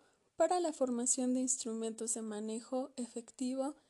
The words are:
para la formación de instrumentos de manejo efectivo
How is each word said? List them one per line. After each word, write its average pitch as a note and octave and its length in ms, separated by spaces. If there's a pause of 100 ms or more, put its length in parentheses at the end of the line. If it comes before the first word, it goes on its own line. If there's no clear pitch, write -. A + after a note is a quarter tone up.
(360)
para F4+ 240
la D#4+ 140
formación B3+ 580
de B3+ 80
instrumentos A3+ 720
de A3+ 80
manejo A3 760
efectivo B3+ 800 (160)